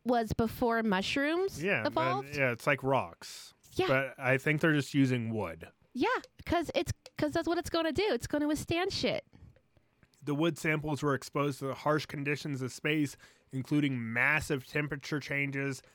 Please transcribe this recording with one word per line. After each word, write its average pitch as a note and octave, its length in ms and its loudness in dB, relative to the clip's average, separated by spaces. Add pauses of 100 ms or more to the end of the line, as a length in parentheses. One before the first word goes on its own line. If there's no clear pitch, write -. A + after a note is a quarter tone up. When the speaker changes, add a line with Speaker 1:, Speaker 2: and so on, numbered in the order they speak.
Speaker 1:
was A#3 300 0
before A3+ 500 0
mushrooms C#4+ 800 0
Speaker 2:
Yeah, - 160 2
and, C#4 80 0
Speaker 1:
evolved? C#3 480 -2
Speaker 2:
yeah, C3+ 160 2
it's A2+ 160 -6
like C#3 160 2
rocks. A#2 680 -2 (200)
Speaker 1:
Yeah. F#4 140 2
Speaker 2:
But C3 320 2
I C3 180 4
think D3+ 240 0
they're D#3+ 120 6
just C#3+ 200 2
using B2+ 400 2
wood. E2+ 340 -6 (260)
Speaker 1:
Yeah, C#4 140 0 (380)
'cause E4 300 0
it's, - 160 0 (260)
'cause D4+ 140 0
that's E4 160 -2
what E4+ 100 2
it's E4+ 120 -4
gonna D#4+ 220 0
do. F#4 200 0
It's - 160 -2
gonna D4 200 0
withstand E4+ 460 0
shit. - 320 -2 (960)
Speaker 2:
The C#3+ 140 -2
wood D#3+ 220 2
samples D3+ 440 0
were D3 140 2
exposed C#3+ 440 -2
to C#3 60 -6
the C3 80 -4
harsh D3+ 320 0
conditions C#3+ 560 -4
of B2+ 100 -4
space, D3+ 440 0 (360)
including C3 640 0
massive C#3 540 2
temperature D3 520 -4
changes, C#3 640 -4 (120)